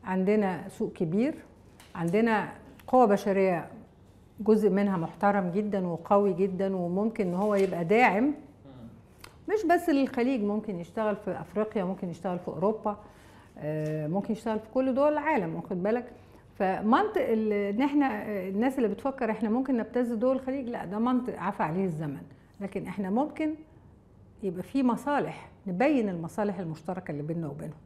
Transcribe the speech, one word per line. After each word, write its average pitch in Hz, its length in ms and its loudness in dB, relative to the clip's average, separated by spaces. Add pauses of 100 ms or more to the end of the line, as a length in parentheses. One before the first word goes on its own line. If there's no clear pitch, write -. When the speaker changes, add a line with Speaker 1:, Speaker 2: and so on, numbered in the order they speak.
Speaker 1:
عندنا 190 640 0
سوق 208 240 -6
كبير، 208 420 0 (600)
عندنا 196 560 2 (360)
قوة 254 180 8
بشرية 190 640 2 (720)
جزء 214 300 4
منها 196 280 2
محترم 185 540 0
جدًا 196 360 -2
وقوي 196 460 4
جدًا، 190 420 0
وممكن 190 520 0
إن 175 60 -2
هو 202 220 2
يبقى 180 300 2
داعم 214 380 6
Speaker 2:
مم. 285 100 2 (1200)
Speaker 1:
مش 427 180 0
بس 339 180 2
للخليج، 262 540 2
ممكن 208 360 -4
يشتغل 214 360 -2
في 196 160 -8
أفريقيا، 208 520 -4
ممكن 185 260 -4
يشتغل 175 300 -4
في - 80 -8
أوروبا، 208 500 -2 (600)
آه، 156 500 -4
ممكن 196 260 -2
يشتغل 214 260 -4
في 220 140 -12
كل 262 220 2
دول 294 180 4
العالم، 285 420 0
واخد 175 280 -6
بالك؟ 233 280 -2 (480)
فمنطق 247 640 2
ال-، 220 320 0
إن 202 280 0
إحنا، 269 400 2
آه، 196 280 -4
الناس 247 280 0
اللي 233 100 2
بتفكر 226 440 -2
إحنا 214 180 -2
ممكن 262 280 2
نبتز 233 360 0
دول 247 220 2
الخليج، 262 340 -4
لا، 233 160 -6
ده 196 140 -6
منطق 247 400 0
عفى 196 240 -2
عليه 175 220 0
الزمن. 156 360 -4 (400)
لكن 190 260 -6
إحنا 185 220 -4
ممكن 302 440 -2 (880)
يبقى 180 200 -4
في 277 200 -2
مصالح، 240 680 -2 (180)
نبين 226 420 2
المصالح 180 500 -4
المشتركة 180 520 -8
اللي 147 120 -6
بيننا 165 240 -4
وبينهم. 151 380 -10